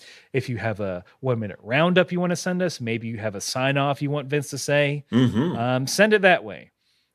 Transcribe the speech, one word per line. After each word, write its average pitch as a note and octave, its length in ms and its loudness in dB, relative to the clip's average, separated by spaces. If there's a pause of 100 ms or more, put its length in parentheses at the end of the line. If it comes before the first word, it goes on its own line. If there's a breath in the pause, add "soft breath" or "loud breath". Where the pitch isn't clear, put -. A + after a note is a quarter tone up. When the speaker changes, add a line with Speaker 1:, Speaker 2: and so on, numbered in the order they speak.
(320 loud breath)
Speaker 1:
If C3+ 160 -2
you A#2 100 -4
have G#2 200 -4
a F#2 260 -6 (160 soft breath)
one-minute A2+ 400 -4
roundup F3 520 2
you F3 80 -2
wanna F3 160 -2
send F3+ 260 -4
us, E3+ 180 -2
maybe A2+ 280 -4
you A2+ 100 -8
have G#2 160 -4
a G2 60 -10
sign-off C#3 600 0
you C#3+ 100 -2
want C#3+ 180 -4
Vince C#3+ 220 -2
to C#3 80 -8
say, C#3+ 520 0
Speaker 2:
Mm-hmm. B2 460 2
Speaker 1:
um, B2+ 320 0
send G#3+ 260 4
it G3 80 4
that E3+ 220 6
way. F2 260 -14 (440)